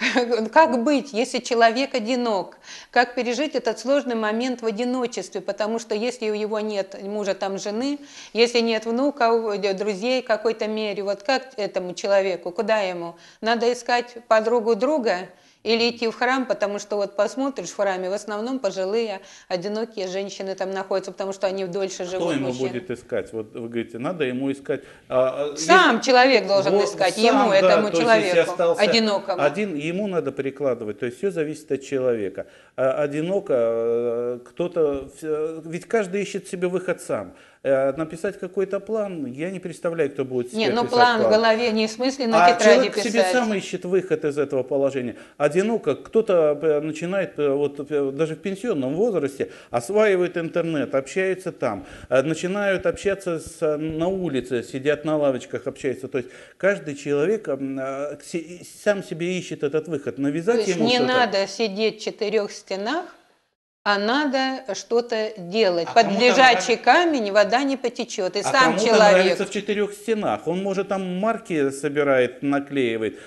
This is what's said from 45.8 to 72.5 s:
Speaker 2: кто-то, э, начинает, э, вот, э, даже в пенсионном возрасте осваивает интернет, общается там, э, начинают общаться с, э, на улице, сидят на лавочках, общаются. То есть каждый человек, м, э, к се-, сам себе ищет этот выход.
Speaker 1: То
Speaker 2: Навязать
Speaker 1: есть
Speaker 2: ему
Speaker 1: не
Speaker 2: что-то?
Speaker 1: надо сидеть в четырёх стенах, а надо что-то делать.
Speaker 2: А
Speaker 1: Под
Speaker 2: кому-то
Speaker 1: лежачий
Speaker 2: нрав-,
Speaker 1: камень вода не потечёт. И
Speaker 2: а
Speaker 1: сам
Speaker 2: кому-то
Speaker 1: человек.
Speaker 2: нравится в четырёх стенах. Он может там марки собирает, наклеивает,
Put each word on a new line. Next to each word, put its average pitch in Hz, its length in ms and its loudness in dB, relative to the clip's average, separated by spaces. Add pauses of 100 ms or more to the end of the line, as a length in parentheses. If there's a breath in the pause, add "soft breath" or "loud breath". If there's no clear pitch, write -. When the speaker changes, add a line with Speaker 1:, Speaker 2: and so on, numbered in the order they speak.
Speaker 2:
кто-то, 170 680 2
э, 151 180 2
начинает, 170 580 -6
э, 147 100 2
вот, 143 420 -2
э, 143 220 -2
даже 156 220 -2
в 156 40 -16
пенсионном 180 560 -4
возрасте 175 560 -2 (200 loud breath)
осваивает 180 680 2
интернет, 160 580 -2
общается 185 560 -2
там, 107 360 -6 (240 loud breath)
э, 131 120 4
начинают 180 640 -2
общаться 180 540 -4
с, - 220 -14
э, 151 160 0
на 160 280 -2
улице, 139 560 -2
сидят 143 420 -2
на 156 120 0
лавочках, 135 500 -2
общаются. 131 420 -6
То 135 100 -4
есть 120 120 -6 (280 loud breath)
каждый 175 360 -2
человек, 151 540 0
м, 135 320 -4
э, 139 360 -6
к - 60 -20
се-, 170 400 -10 (220)
сам 196 180 0
себе 175 360 -4
ищет 156 260 -8
этот 151 240 -2
выход. 143 280 -4
Speaker 1:
То 135 60 -4
Speaker 2:
Навязать 170 440 0
Speaker 1:
есть 180 100 0
Speaker 2:
ему 226 100 2
Speaker 1:
не 247 120 4
Speaker 2:
что-то? 247 140 2
Speaker 1:
надо 208 360 2
сидеть 214 520 -2
в - 40 -14
четырёх 202 480 -2
стенах, 233 540 -6 (800)
а 202 100 4
надо 262 760 -2
что-то 226 640 -2
делать. 175 500 2
Speaker 2:
А - 60 -8
Speaker 1:
Под 226 120 8
Speaker 2:
кому-то 196 180 2
Speaker 1:
лежачий 247 500 6
Speaker 2:
нрав-, 226 80 -6
Speaker 1:
камень 277 480 4
вода 208 320 4
не 269 140 -2
потечёт. 214 580 -4
И 202 60 -2
Speaker 2:
а - 20 -6
Speaker 1:
сам - 100 -2 (220)
Speaker 2:
кому-то 214 100 0
Speaker 1:
человек. 214 280 8
Speaker 2:
нравится 185 340 4
в - 40 -12
четырёх 202 420 -2
стенах. 202 560 -2
Он 175 120 -2
может 196 280 -2
там 196 140 -2 (180)
марки 180 500 0
собирает, 139 720 2
наклеивает, 139 840 -2